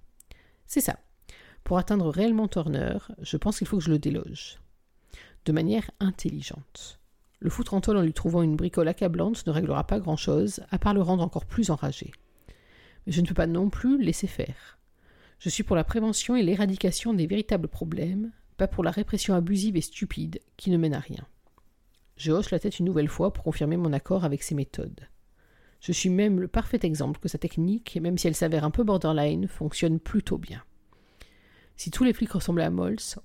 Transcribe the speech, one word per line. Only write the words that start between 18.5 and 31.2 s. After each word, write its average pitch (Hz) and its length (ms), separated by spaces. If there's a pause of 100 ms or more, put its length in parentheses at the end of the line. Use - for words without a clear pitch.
pas 190 100
pour - 160
la 160 80
répression 202 440
abusive 190 420
et 156 60
stupide - 580 (160)
qui - 140
ne 175 80
mène 156 160
à 139 40
rien. - 280 (880)
Je 156 160
hoche 190 180
la 175 80
tête 202 200
une 170 80
nouvelle 156 220
fois 185 240
pour - 120
confirmer 156 320
mon 170 160
accord 175 320
avec 143 180
ses - 120
méthodes. - 540 (720)
Je - 120
suis 185 160
même 190 320
le 185 80
parfait - 340
exemple 151 380
que - 80
sa 151 100
technique, 180 640
même 175 160
si 170 100
elle 160 80
s'avère 160 300
un 156 60
peu 247 120
borderline, 160 640
fonctionne 160 540
plutôt - 380
bien. - 260 (1120)